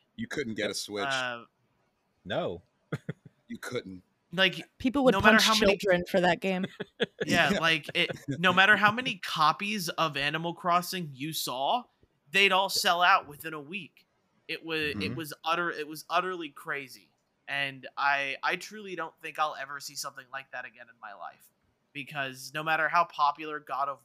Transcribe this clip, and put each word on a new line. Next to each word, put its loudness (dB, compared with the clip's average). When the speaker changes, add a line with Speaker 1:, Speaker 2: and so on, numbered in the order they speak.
Speaker 1:
You -8
couldn't -6
get -2
a -6
Switch. -4
Speaker 2:
Uh, -8
Speaker 3:
No. -4
<laughs> -6
Speaker 1:
You -12
couldn't. -10
Speaker 2:
Like, 0
Speaker 4:
People 0
would 6
Speaker 2:
no 0
matter 8
Speaker 4:
punch 4
Speaker 2:
how 4
many 4
Speaker 4:
children 2
for 2
that 2
game. -2
Speaker 2:
<laughs> -6
Yeah, 4
Speaker 1:
Yeah. 2
Speaker 2:
like, 2
it, 0
no 4
matter 8
how 6
many -4
copies 0
of -2
Animal -2
Crossing -2
you -8
saw, -2
they'd 4
all 4
sell 2
out 6
within -14
a -10
week. -14
It -8
wa-, -4
it -2
Speaker 3:
Mm-hmm. -
Speaker 2:
was -8
utter-, 0
it -6
was -14
utterly -2
crazy. -10
And -6
I, 0
I 0
truly -12
don't -8
think -14
I'll 0
ever -12
see -14
something -12
like -12
that -10
again -18
in -20
my -16
life. -18
Because -8
no -6
matter 2
how 4
popular -2
God -4
of -8